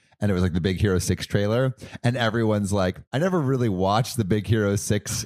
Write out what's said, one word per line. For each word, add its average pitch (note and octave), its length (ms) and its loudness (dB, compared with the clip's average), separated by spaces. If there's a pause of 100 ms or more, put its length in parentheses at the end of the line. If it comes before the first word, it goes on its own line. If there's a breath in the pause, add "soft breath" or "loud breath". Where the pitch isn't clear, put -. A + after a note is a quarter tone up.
(200 soft breath)
and G#2 120 0
it - 20 2
was, F2+ 100 2
like, F2+ 100 0
the F2 80 0
Big F2+ 200 0
Hero F#2+ 180 4
six - 280 -2
trailer, A2+ 480 0 (280 loud breath)
and A#2+ 140 2
everyone's G#2+ 560 0
like, F#2 260 0 (140)
"I B2 60 0
never F3+ 200 0
really B2+ 300 0
watched G2 480 0
the A2+ 80 0
Big G2+ 220 0
Hero G2+ 300 2
six, - 480 -4